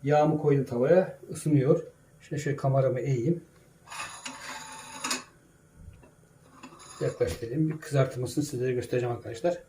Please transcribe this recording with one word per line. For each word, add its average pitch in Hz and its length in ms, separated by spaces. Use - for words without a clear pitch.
Yağımı 151 340
koydum 139 260
tavaya, 151 540
ısınıyor. 147 500
Şimdi - 220
şöyle 139 140
kameramı 131 440
eğeyim. 135 440
Yaklaş - 420
dedim. 151 280
Bir 156 80
kızartılmasını 131 640
sizlere 127 280
göstereceğim 123 440
arkadaşlar. 175 420